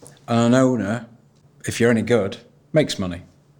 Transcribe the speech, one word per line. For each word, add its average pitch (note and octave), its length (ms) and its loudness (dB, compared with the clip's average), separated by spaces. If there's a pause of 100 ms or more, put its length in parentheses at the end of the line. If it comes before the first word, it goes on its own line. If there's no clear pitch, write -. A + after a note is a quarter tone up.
(260)
and A#2 260 2
an C3 80 4
owner, A#2+ 460 -2 (580)
if - 140 -6
you're A#2+ 140 4
any A2+ 100 0
good, G2+ 360 -2 (340)
makes D#3 260 0
money. F2 240 -8 (380)